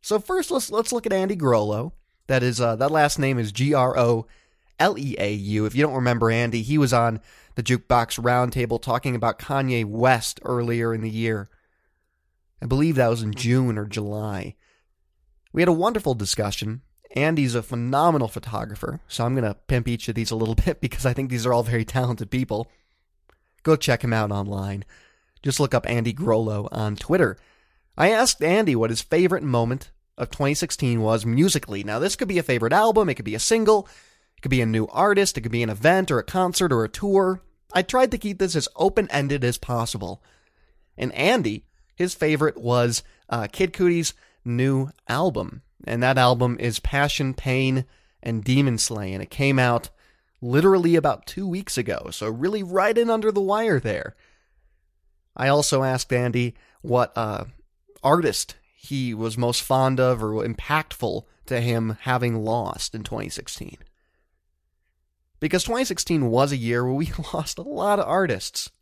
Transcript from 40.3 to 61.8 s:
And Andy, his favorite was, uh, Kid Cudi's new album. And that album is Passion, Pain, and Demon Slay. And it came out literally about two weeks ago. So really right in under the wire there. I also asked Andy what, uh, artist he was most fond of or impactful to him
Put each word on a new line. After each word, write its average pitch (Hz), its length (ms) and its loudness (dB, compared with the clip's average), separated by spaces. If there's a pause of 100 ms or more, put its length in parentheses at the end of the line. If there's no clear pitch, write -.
And - 160 -4
Andy, 156 520 0 (300)
his 180 200 -2
favorite 156 420 0
was, 120 460 0 (260)
uh, 110 240 -4
Kid 185 200 -2
Cudi's 170 420 0 (300)
new 131 460 0 (180)
album. 127 540 -2 (220)
And 117 180 -2
that 127 140 2
album 123 420 4
is 117 200 -2
Passion, 143 560 -2
Pain, 131 500 0 (380)
and 113 220 -4
Demon 127 340 2
Slay. 104 340 -4
And 95 100 -6
it - 80 -12
came 139 280 2
out 120 320 0 (500)
literally 170 560 4
about 147 300 0
two 196 200 -8
weeks 185 300 -6
ago. 101 360 -4
So 107 180 -6
really 185 320 -4
right 190 340 2
in 233 140 2
under 220 200 2
the 202 120 0
wire 202 380 2
there. - 340 -6 (1200)
I 131 120 0
also 143 340 2
asked 131 300 -2
Andy 123 420 0 (260)
what, 123 380 0
uh, 107 260 -4 (580)
artist 147 520 2 (320)
he 131 260 -4
was 110 240 -4
most 120 260 0
fond 131 360 2
of 127 240 2
or 107 240 -2
impactful 117 760 -4 (220)
to 123 140 -2
him 113 420 -2